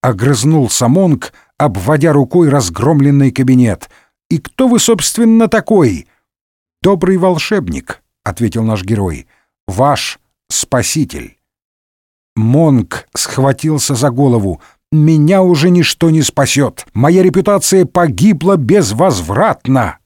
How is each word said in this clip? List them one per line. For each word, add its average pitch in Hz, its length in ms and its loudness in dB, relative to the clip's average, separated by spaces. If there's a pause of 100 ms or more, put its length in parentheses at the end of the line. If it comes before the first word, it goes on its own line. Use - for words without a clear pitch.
огрызнулся 123 840 0
Монк, 165 460 0 (240)
обводя 143 560 0
рукой 147 360 2
разгромленный 139 840 2
кабинет. 123 580 0 (400)
"И 165 80 -2
кто - 300 -4
вы, 233 120 2
собственно, 226 680 0
такой?" 165 600 0 (720)
"Добрый 190 360 0
волшебник", 175 840 -4 (200)
ответил 110 400 -4
наш 107 200 -2
герой, 98 440 -4 (400)
"ваш 127 520 -2 (300)
спаситель". - 920 -6 (960)
Монк 127 800 0
схватился 139 800 -2
за 131 160 -2
голову. 117 500 0 (300)
"Меня 156 500 2
уже 175 280 2
ничто 175 400 0
не 156 120 2
спасет. 135 720 -2
Моя 160 280 2
репутация 185 640 2
погибла 170 680 0
безвозвратно". 123 1500 0